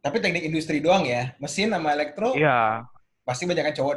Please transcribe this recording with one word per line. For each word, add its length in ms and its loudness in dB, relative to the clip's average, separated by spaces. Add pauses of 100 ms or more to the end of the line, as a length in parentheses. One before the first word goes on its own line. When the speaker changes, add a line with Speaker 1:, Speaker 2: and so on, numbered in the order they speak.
Speaker 1:
Tapi 160 -2
teknik 280 -2
industri 360 -2
doang 240 4
ya? 320 -2
Mesin 320 -2
sama 240 0
elektro? 400 -2
Speaker 2:
Iya. 520 2 (360)
Speaker 1:
Pasti 240 -4
banyakan 280 0
cowok 220 0